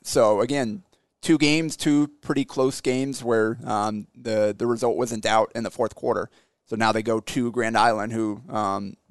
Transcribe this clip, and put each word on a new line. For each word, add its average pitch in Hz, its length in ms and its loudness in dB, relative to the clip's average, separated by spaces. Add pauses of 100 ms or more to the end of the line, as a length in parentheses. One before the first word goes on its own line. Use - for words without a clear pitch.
so, 107 380 2
again, 120 420 -2 (380)
two 160 160 4
games, 151 380 2
two 147 320 2 (140)
pretty 139 240 -2
close 131 340 0
games 131 440 -2
where, 113 420 0
um, 107 500 -4
the, 110 420 0
the 117 80 -2
result 117 300 0
was 117 160 -2
in 113 80 -6
doubt 110 340 2
in 117 100 -4
the 98 80 -4
fourth 110 240 -2
quarter. 123 340 -4 (380)
So 120 100 -6
now 110 160 2
they 110 100 0
go 113 160 0
to 120 320 -4
Grand 113 260 0
Island, 110 360 2
who, 110 360 -4
um, 101 460 -4 (160)